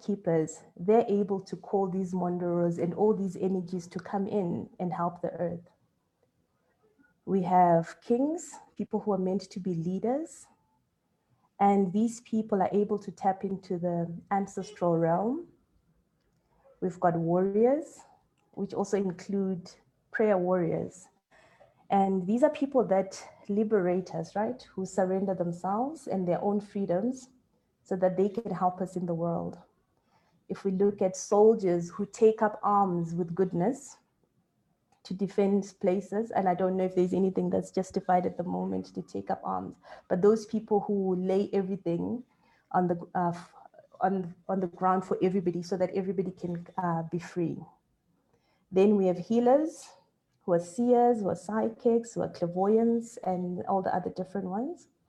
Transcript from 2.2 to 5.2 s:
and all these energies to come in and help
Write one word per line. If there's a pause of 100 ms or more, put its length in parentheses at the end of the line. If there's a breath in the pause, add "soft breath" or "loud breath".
and
all
these
energies
to
come
in (100)
and
help